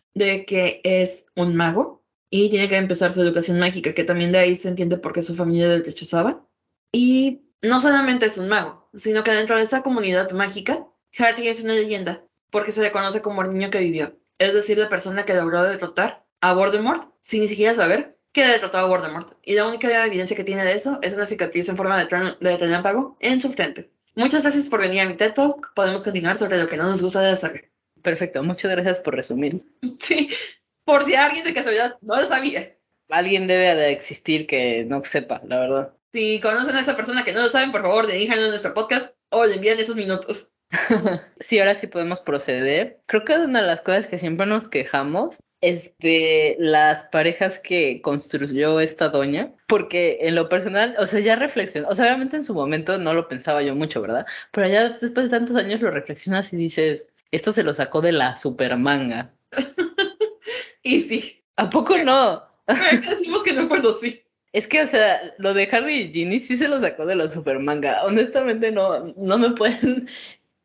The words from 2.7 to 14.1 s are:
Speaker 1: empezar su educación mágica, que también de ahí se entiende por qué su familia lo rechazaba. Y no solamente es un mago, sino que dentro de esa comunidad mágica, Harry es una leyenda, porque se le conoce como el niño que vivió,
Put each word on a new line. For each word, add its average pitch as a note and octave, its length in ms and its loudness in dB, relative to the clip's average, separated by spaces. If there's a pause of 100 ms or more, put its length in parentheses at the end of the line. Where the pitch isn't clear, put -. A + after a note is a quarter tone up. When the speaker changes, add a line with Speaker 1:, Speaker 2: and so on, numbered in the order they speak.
Speaker 1:
empezar F3+ 380 0
su F3+ 80 2
educación E3+ 360 2
mágica, F3 360 0
que E3+ 100 -2
también F3 280 0
de F#3 60 6
ahí F3+ 180 4
se F#3 120 -8
entiende F3 300 0
por D#3+ 160 -8
qué F3 80 -2
su E3+ 120 -6
familia E3+ 340 2
lo E3+ 140 2
rechazaba. E3+ 640 -2 (480)
Y B3+ 480 2 (220)
no B3 180 2
solamente C4 460 4
es G#3+ 100 -2
un F#3 120 -4
mago, F#3 440 -4
sino G#3+ 320 -2
que A3+ 60 2
dentro A3 260 2
de A3 60 2
esa C4 200 0
comunidad F#3+ 500 0
mágica, G3 540 -4 (320)
Harry A#3 300 2
es A3+ 160 -4
una A3 80 0
leyenda, G#3 500 -2 (280)
porque G#3 220 -2
se G#3+ 100 0
le G#3 100 2
conoce G3+ 300 -2
como G3+ 200 -4
el F#3+ 80 -4
niño F#3+ 200 -4
que G3 100 0
vivió, D#3+ 380 -2 (200)